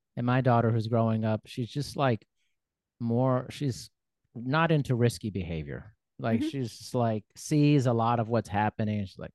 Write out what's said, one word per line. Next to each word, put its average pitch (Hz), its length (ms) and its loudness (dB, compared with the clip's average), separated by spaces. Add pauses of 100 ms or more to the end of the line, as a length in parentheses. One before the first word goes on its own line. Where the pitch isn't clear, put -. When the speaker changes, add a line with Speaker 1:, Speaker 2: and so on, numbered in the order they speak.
(160)
Speaker 1:
in 123 80 -4
my 123 160 2
daughter 117 300 4
who's 110 180 0
growing 113 360 2
up, 110 220 0
she's 120 240 -8
just, - 260 -8
like, 131 300 0 (720)
more, 127 520 0
she's - 400 -6 (440)
not 143 380 2
into 139 220 2
risky 117 360 2
behavior. 80 640 -6 (260)
Like, 117 220 0
Speaker 2:
Mm-hmm. 311 80 -2
Speaker 1:
she's 131 300 -6
just, - 160 -16
like, 113 300 -2 (120)
sees 147 500 2
a 123 60 2
lot 117 280 2
of 110 80 -2
what's 117 200 0
happening. 107 520 -2
And 95 80 -6
she's - 100 -20
like, - 160 -14